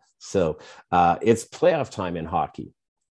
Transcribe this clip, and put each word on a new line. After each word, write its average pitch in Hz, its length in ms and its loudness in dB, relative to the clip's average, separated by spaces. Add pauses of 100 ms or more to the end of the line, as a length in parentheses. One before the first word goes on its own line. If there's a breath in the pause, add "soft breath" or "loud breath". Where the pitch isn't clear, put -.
(200)
So, 82 400 -2 (320 loud breath)
uh, 87 300 4
it's - 240 2
playoff 160 440 0
time 90 260 -6
in 80 100 -8
hockey. 82 480 -6 (460)